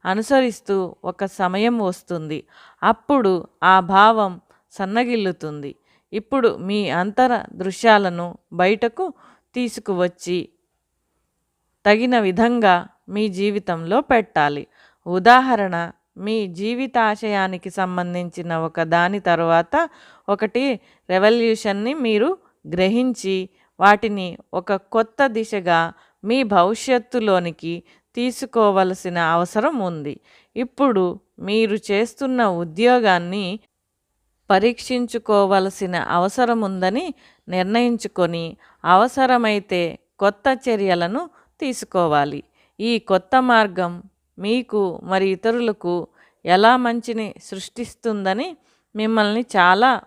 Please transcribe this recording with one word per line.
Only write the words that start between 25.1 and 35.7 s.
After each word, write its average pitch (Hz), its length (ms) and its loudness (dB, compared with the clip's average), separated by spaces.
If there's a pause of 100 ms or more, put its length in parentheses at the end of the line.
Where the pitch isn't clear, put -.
దిశగా 208 540 -2 (440)
మీ 226 180 0
భవిష్యత్తులోనికి 196 1300 0 (420)
తీసుకోవలసిన 202 1000 0 (100)
అవసరం 180 520 0
ఉంది. 160 340 -6 (420)
ఇప్పుడు 240 480 0 (360)
మీరు 208 360 -2 (100)
చేస్తున్న 240 560 -2 (140)
ఉద్యోగాన్ని 185 880 0 (1040)
పరీక్షించుకోవలసిన 202 1500 0 (120)